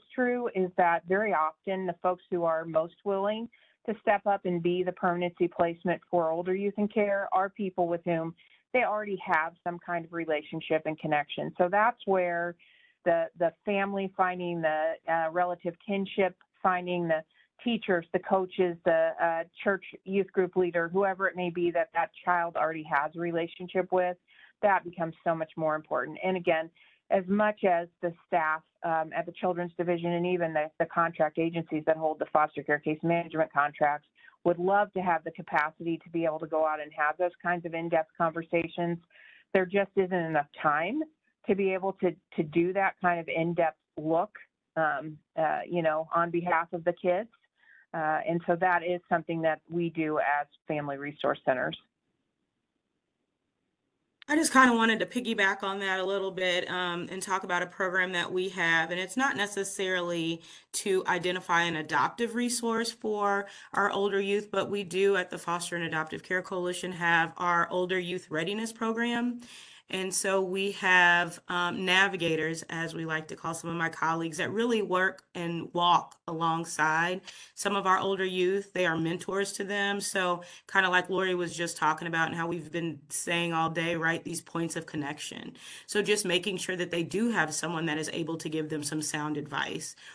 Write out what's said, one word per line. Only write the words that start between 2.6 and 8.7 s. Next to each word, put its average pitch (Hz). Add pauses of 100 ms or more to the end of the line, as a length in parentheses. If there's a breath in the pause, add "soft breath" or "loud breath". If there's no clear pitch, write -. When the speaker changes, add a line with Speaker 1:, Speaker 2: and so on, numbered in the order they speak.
Speaker 1:
most 165 (100)
willing 208 (400 soft breath)
to 214
step 202
up 202
and 175
be 180
the 180
permanency 175
placement 170
for 170
older 175
youth 202
in 208
care 202
are 190
people 185
with 170
whom 165 (400 soft breath)